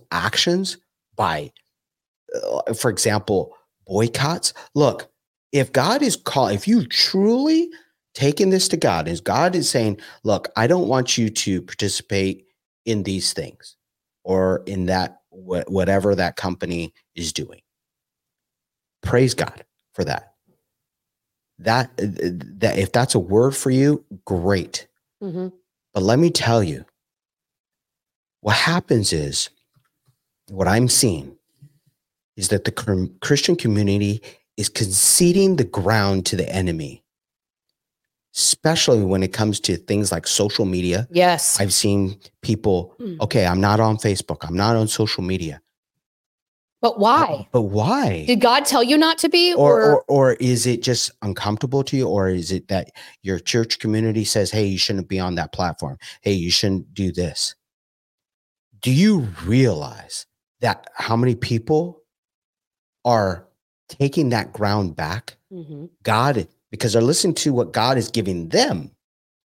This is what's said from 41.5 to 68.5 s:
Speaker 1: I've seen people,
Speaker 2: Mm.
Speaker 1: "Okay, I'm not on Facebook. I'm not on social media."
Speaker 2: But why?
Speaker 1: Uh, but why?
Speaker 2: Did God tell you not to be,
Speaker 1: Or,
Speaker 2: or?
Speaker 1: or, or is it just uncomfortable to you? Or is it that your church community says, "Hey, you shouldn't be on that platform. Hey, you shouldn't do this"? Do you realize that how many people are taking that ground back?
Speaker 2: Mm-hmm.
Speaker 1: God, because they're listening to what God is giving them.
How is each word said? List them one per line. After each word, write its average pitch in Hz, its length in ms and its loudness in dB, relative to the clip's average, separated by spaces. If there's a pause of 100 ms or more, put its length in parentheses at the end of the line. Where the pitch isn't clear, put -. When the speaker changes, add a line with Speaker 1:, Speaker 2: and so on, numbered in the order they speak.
Speaker 1:
I've 101 140 0
seen 98 460 0 (220)
people, 95 580 0
Speaker 2:
Mm. 185 220 -10
Speaker 1:
"Okay, 104 240 2
I'm 90 160 0
not 104 180 4
on 110 180 2
Facebook. 92 500 -4
I'm 82 80 -6
not 107 200 2
on 110 120 2
social 107 360 -2
media." 90 380 -6 (1200)
Speaker 2:
But 233 200 0
why? 254 260 4
Speaker 1:
Uh, 143 180 -4 (100)
but 123 100 2
why? 107 600 0
Speaker 2:
Did 233 140 2
God 254 260 4
tell 262 180 2
you 277 160 4
not 320 200 2
to 330 100 0
be, 349 260 4
Speaker 1:
Or, - 260 6
Speaker 2:
or? 147 140 6
Speaker 1:
or, - 120 2
or 135 260 4
is 123 340 2
it 120 160 0
just - 260 0 (140)
uncomfortable 107 600 -2
to 135 140 -4
you? 127 100 0
Or 95 220 0
is 90 220 -2
it 92 160 -6
that 92 240 -4 (320)
your 95 160 -2
church - 400 -2
community 110 440 0
says, 98 280 0
"Hey, 107 160 0
you 95 100 -2
shouldn't 98 300 -2
be 95 120 -4
on 90 160 -4
that 80 160 -6
platform. 82 460 -6 (240)
Hey, 101 120 0
you 87 180 -2
shouldn't 95 420 -2
do 95 180 -4
this"? - 440 -6 (1200)
Do 127 120 0
you 170 360 4 (160)
realize 98 840 0 (340)
that 113 320 -2
how - 220 -2
many 123 200 2
people 156 680 -2 (1000)
are 101 440 0 (420)
taking 139 400 0
that 113 240 -4
ground 101 420 -2
back? 82 420 -8 (140)
Speaker 2:
Mm-hmm. 156 340 -16 (180)
Speaker 1:
God, 113 440 0 (220)
because 110 240 -4
they're 113 80 4
listening 160 340 2
to 143 180 0
what 120 200 -2
God 123 240 2
is 110 140 -2
giving 90 380 -4
them. 156 420 -2 (540)